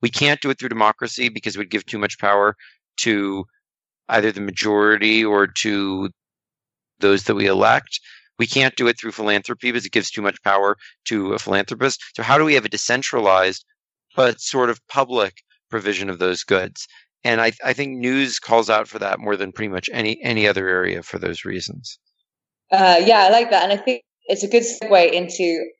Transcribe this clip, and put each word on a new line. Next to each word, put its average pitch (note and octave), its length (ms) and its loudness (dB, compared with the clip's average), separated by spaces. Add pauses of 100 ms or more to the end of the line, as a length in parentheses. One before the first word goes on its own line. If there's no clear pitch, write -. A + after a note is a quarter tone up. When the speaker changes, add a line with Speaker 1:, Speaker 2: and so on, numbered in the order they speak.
Speaker 1:
We A#2+ 100 -2
can't D3 300 0
do C#3 100 -2
it C3 80 -2
through B2+ 100 -8
democracy A2+ 600 0
because G#2+ 280 -8
we'd G2 140 -8
give G#2 160 -4
too A2+ 120 -10
much G#2 200 -4
power G2+ 380 2 (420)
to G2 460 -2 (640)
either A2 240 2
the G2 80 -10
majority G#2 840 2
or G#2 220 2
to G2 640 -4 (880)
those G2 260 4
that G#2+ 100 0
we G2+ 120 -2
elect. G#2 540 0 (380)
We A#2 80 -2
can't C3 300 0
do A#2+ 120 2
it A#2+ 100 0
through A2+ 140 -10
philanthropy G#2+ 580 -2
because A#2 160 -4
it G2 60 -14
gives G#2 180 -2
too G#2+ 120 -8
much G2+ 200 -4
power G2 340 2 (300)
to G2+ 260 -2
a G#2+ 60 -2
philanthropist. A2 640 -2 (120)
So A#2 80 -10
how B2 160 2
do D#3 60 4
we D3+ 100 2
have B2 100 2
a G#2+ 40 -4
decentralized G2+ 960 0 (520)
but B2 240 2
sort B2+ 280 -2
of A#2 200 -6
public B2 460 -2 (360)
provision G2 400 -4
of F2 80 -8
those F2+ 240 -2
goods? - 440 -2 (380)
And A#2 160 0
I, A2+ 120 2 (120)
I B2+ 80 -2
think C3 260 -6
news B2+ 420 -2
calls A2+ 280 2
out A2 200 0
for A2 100 -14
that G2+ 220 -4
more G#2 160 -2
than F#2+ 160 -6
pretty G#2+ 160 -8
much F#2 240 -6
any, A2+ 300 -4
any A2 240 0
other F#2+ 220 0
area F2+ 340 -2
for - 160 -12
those F2 260 -6
reasons. G2 540 -10 (720)
Speaker 2:
Uh, F#3 320 6
yeah, A3 160 6
I F#3+ 100 6
like A#3 200 4
that. F#3+ 120 4
And F#3+ 100 0
I G3+ 40 0
think A#3+ 260 -4 (220)
it's G3+ 180 -2
a G3+ 60 -4
good A#3 160 4
segue G3+ 480 4
into F3 520 -2 (160)